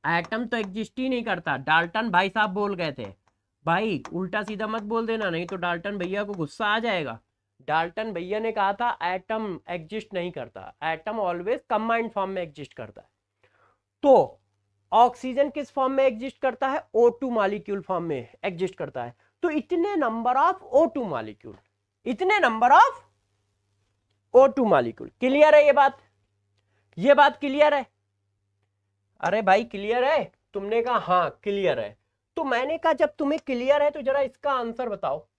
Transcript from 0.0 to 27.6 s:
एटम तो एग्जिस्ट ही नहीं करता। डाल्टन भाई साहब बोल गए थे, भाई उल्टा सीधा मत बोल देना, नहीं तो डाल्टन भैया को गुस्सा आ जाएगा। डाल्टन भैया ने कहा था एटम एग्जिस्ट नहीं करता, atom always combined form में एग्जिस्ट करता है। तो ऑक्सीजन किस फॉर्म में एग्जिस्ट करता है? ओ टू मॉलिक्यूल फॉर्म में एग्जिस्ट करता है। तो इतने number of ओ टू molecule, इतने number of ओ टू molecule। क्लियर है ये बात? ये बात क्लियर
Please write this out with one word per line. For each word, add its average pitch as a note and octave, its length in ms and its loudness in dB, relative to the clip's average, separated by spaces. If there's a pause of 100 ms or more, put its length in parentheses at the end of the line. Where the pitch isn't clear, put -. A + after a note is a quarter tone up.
एटम F3 380 -2
तो A#3 120 -4
एग्जिस्ट G#3+ 420 -8
ही C4 100 -4
नहीं B3 140 -2
करता। F3 360 -4
डाल्टन E3+ 520 0
भाई F#3 180 2
साहब G#3+ 200 0
बोल G3+ 260 -4
गए E3 220 -4
थे, A#2+ 80 -10 (600)
भाई F3+ 360 -2 (120)
उल्टा F#3 300 -4
सीधा G#3+ 240 -6
मत A3 160 -6
बोल A3+ 240 -4
देना, A3 220 -4
नहीं E3+ 180 -4
तो G3 100 -8
डाल्टन F3 400 -6
भैया F#3+ 260 -4
को G3+ 100 -8
गुस्सा F3+ 340 -6
आ G#3 120 0
जाएगा। F3 400 -4 (480)
डाल्टन E3+ 460 -2
भैया F3+ 260 -6
ने A3+ 120 -4
कहा G3+ 220 0
था A#3 320 -4
एटम F#3+ 540 -6 (100)
एग्जिस्ट F3+ 440 -10
नहीं F3 180 -6
करता, A#2 420 -14 (100)
atom D#3+ 420 -6
always F3+ 480 -4
combined A3+ 400 -2
form F#3+ 160 -4
में F#3+ 120 -6
एग्जिस्ट D3 320 -14
करता A2 280 -16
है। - 80 -20 (920)
तो A#3 380 4 (500)
ऑक्सीजन B3 580 2
किस D4 220 -8
फॉर्म C4 220 -2
में C4+ 120 2
एग्जिस्ट B3+ 360 -2
करता C4 280 -2
है? C#4+ 260 -4
ओ A#3 160 6
टू B3 200 -8
मॉलिक्यूल G3+ 500 -2
फॉर्म F3 220 -4
में C#3 300 -6 (100)
एग्जिस्ट F#3 320 -6
करता C3 280 -8
है। A#2+ 120 -12 (280)
तो F4 60 0
इतने E4+ 460 -2
number A#3+ 420 -2
of F4 260 2
ओ D4 220 4
टू D#4 240 -6
molecule, A2 460 -10 (500)
इतने F#4 340 0
number A#3+ 320 2
of A4+ 280 6 (1300)
ओ B3+ 140 10
टू C4 180 0
molecule। C3 440 0 (100)
क्लियर D4 360 6
है D4+ 100 8
ये C#4+ 80 6
बात? C#4 240 4 (1000)
ये A#3 160 4
बात C4+ 260 6
क्लियर D4 340 2